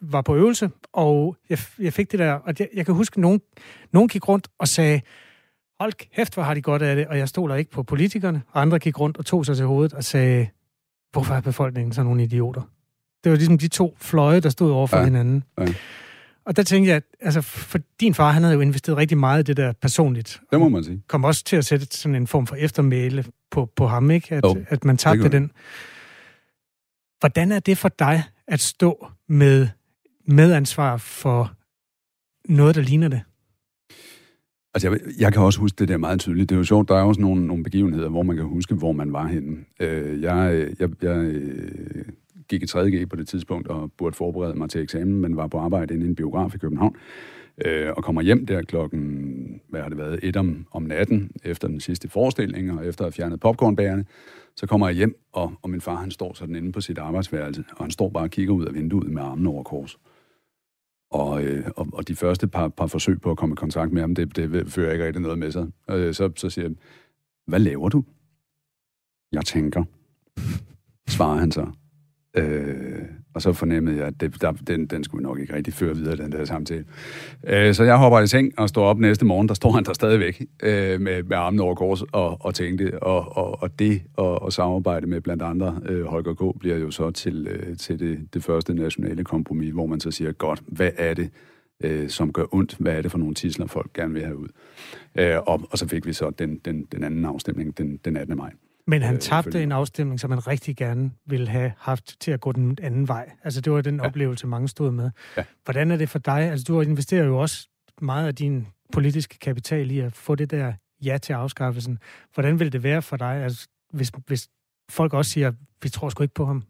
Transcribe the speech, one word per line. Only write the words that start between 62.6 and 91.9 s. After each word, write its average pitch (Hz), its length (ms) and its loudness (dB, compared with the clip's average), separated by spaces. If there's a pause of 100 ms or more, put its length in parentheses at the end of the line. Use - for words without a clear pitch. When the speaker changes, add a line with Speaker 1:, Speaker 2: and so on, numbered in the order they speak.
Speaker 2:
par 80 180 -4
forsøg 82 340 0
på 90 100 -2
at 80 60 0
komme 80 160 -2
i 76 40 -4
kontakt 80 360 -2
med 87 80 2
ham, 82 140 0
det, 85 220 -4
det 82 360 -2
fører 85 200 0
ikke 82 140 -2
rigtig 82 160 -4
noget 82 160 -4
med 78 140 -6
sig. 85 140 -4 (240)
Øh, 90 240 -2
så, 98 220 0
så 92 140 -6
siger 87 180 -6
jeg, 80 80 -8 (720)
"Hvad 87 140 0
laver 104 280 2
du?" 131 160 2 (1300)
"Jeg - 120 -4
tænker," 80 400 -2 (1200)
svarer 76 300 0
han 80 140 2
så. 78 140 -4 (720)
Øh, 71 640 -4 (320)
og - 80 -8
så 92 100 2
fornemmede 82 440 0
jeg, 71 100 -4
at 71 140 -8
det, 80 200 -4
der, 82 120 0
den, 80 340 -4
den 76 180 -6
skulle 71 180 -8
nok 67 180 -6
ikke 71 140 -10
rigtig 73 200 -6
føre 80 220 -2
videre, 80 200 -4
den 76 160 -8
der 76 120 -4
samtale. 78 400 -6 (640)
Øh, 101 280 6
så 110 100 6
jeg 120 140 10
hopper 120 220 10
i 107 60 6
seng 135 320 2
og 107 100 2
står 104 160 2
op 104 140 6
næste 107 260 4
morgen, 104 240 4
der 107 60 2
står 113 180 4
han 113 120 4
der 92 80 -4
stadigvæk, 101 500 2 (200)
øh, 98 380 0
med, 92 220 -2
med 92 140 -2
armene 92 260 2
over 90 120 2
kors 92 280 0
og, 90 380 -2
og 92 140 -4
tænkte, 90 480 -2
og, 90 340 0
og, - 260 -4
og 90 160 -6
det 104 240 2 (120)
og, 90 280 0
og 90 100 -6
samarbejde 90 540 -2
med 85 140 -4
blandt 85 220 -6
andre, 87 440 -4
øh, 90 180 -4
Holger 82 300 -4 (180)
K. - 80 -8
bliver 87 160 -2
jo 78 140 -4
så 80 200 -4
til, 90 360 -6
øh, 90 300 -8
til 85 220 -6
det, 80 360 -4
det 85 100 -4
første 82 300 -2
nationale 82 500 -4
kompromis, 78 480 -4
hvor 82 140 -4
man 78 140 -4
så 82 100 -6
siger, 78 220 -6
"Godt, 78 340 -4
hvad 85 300 -2
er 82 180 -2
det, 82 160 -4 (540)
øh, 76 240 -4